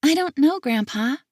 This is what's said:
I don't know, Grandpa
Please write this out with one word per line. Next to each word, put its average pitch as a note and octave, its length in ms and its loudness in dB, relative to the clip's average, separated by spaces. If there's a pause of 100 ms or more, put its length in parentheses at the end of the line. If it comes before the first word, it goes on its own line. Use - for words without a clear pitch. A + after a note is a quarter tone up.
I D#4 140 2
don't F4+ 220 -4
know, D#4 220 2
Grandpa A3+ 560 -4 (160)